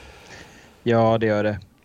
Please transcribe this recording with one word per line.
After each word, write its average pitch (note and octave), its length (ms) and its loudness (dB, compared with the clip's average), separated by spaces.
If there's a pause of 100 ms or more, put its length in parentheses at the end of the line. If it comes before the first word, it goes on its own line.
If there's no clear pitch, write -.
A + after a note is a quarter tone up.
(840)
Ja, A2+ 360 2
det A2 80 -2
gör G#2 180 0
det. G#2 140 -4 (260)